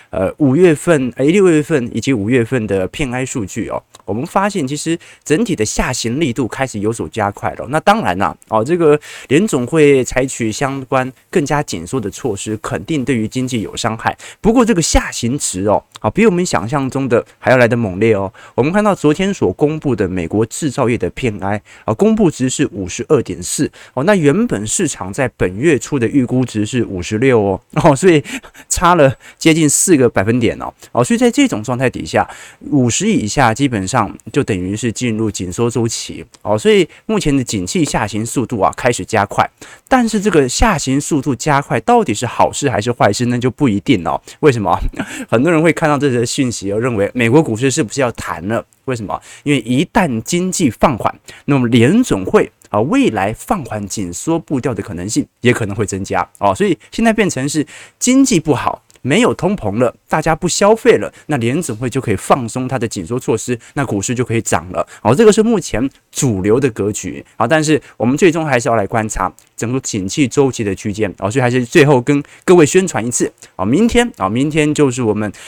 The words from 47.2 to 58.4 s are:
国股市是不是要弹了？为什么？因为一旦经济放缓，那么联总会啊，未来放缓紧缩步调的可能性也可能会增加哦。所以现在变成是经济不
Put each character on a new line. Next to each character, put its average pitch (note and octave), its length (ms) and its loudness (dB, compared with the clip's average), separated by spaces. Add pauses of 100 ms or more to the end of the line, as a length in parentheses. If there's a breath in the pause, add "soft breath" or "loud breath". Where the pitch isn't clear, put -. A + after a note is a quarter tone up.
国 D3 120 6
股 B2+ 140 -2
市 C3 140 0
是 D3 140 0
不 G#2 80 -6
是 C#3 100 -4
要 B2 100 0
弹 E2 360 -10
了？ A2 180 -4 (200)
为 B2+ 100 -4
什 A2+ 80 -8
么？ D#2+ 160 -8 (240 loud breath)
因 D3 100 0
为 C3+ 80 2
一 B2 240 0
旦 C3+ 360 0
经 F3 300 -2
济 D#3+ 180 0
放 C3 280 0
缓， - 160 -4 (320 loud breath)
那 C#3+ 120 2
么 A#2+ 100 2
联 B2+ 360 4
总 G2 200 -2
会 - 280 2 (180)
啊， G#2 120 0
未 F#3 280 2
来 G#2 240 -2
放 F#3+ 320 -4
缓 G#2+ 220 -8
紧 F2+ 260 -6
缩 E3 260 -2
步 C#3+ 200 -6
调 B2 140 -4
的 G2 80 -6
可 F#2+ 120 -12
能 F2 140 -8
性 - 180 -2 (160)
也 A#2+ 100 4
可 A#2 140 -2
能 G2 100 -6
会 G#2+ 100 -2
增 F#2+ 180 -6
加 F#2 240 -2 (120)
哦。 G2 160 2
所 G#3 100 0
以 F#3 120 0 (140 soft breath)
现 A3 120 -2
在 A3+ 80 4
变 G#3 180 0
成 C3 180 -4
是 D3 180 -2 (340 loud breath)
经 C4 240 4
济 G#3+ 160 2
不 D3+ 140 0